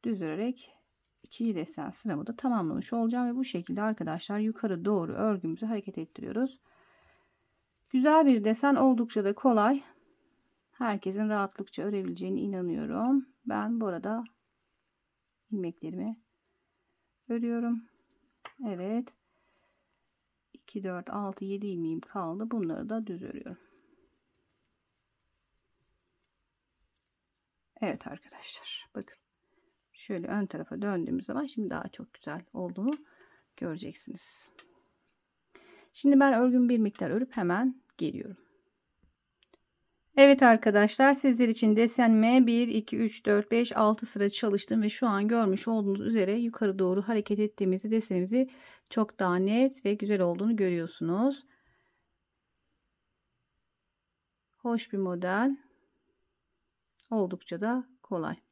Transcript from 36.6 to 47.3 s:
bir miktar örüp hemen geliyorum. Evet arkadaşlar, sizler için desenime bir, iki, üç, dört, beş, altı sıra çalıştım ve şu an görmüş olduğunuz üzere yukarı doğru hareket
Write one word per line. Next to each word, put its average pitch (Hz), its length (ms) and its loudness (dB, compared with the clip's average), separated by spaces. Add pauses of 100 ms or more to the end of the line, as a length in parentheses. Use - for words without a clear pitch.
bir 247 80 4
miktar 202 320 0
örüp 240 280 -2
hemen 220 440 0 (160)
geliyorum. - 380 -6 (1800)
Evet 277 260 10
arkadaşlar, 226 680 6
sizler 254 340 2
için 220 280 4
desenime 233 720 6
bir, 233 200 2
iki, 220 300 -2
üç, 220 280 -2
dört, 208 260 2
beş, 233 260 0
altı 220 280 2
sıra 202 240 0
çalıştım 208 520 0
ve 208 80 2
şu - 180 -2
an 202 200 2
görmüş 214 400 0
olduğunuz 208 340 0
üzere 214 360 0
yukarı 226 420 -2
doğru 185 220 2
hareket 208 380 -2